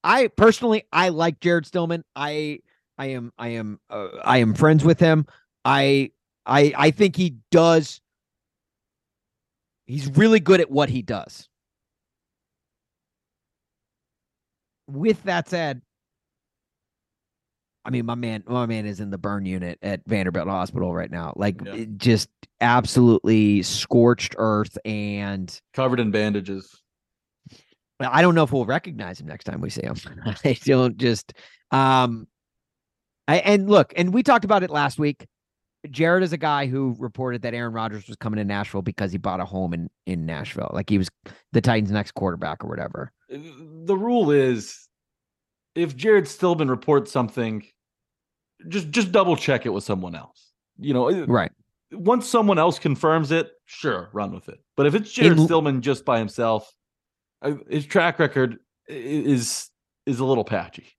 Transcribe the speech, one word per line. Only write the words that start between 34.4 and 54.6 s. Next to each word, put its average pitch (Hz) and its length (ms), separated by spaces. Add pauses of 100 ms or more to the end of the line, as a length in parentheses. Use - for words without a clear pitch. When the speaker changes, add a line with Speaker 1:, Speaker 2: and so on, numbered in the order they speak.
Speaker 1:
about 196 180
it 175 80
last 143 280
week. 147 280 (640)
Jared 165 320
is 165 100
a 170 60
guy 143 280
who 131 320
reported 123 440
that 120 120
Aaron 120 180
Rodgers 110 340
was 104 100
coming 107 220
to 104 60
Nashville 101 380
because 92 300
he 95 60
bought 92 220
a 90 40
home 92 280
in, 85 160 (180)
in 85 200
Nashville. - 460
Like, - 180
he 101 80
was 90 100 (440)
the 113 80
Titans' 110 300
next 104 220
quarterback 85 520
or - 40
whatever. - 440 (180)
Speaker 2:
The 160 640
rule 220 340
is, 127 580 (840)
if 156 220
Jared 190 320
Stillman 165 400
reports 131 440
something, 113 520 (1040)
just, 165 220
just 185 220
double 180 240
check 127 300
it 113 40
with 98 140
someone 90 320
else. - 340 (280)
You 139 160
know, 123 140
it 175 200
Speaker 1:
Right. 113 240 (400)
Speaker 2:
once 220 360
someone 208 300
else 160 200
confirms 156 520
it, 160 200 (160)
sure, 101 460
run 101 200
with 95 160
it. - 100 (180)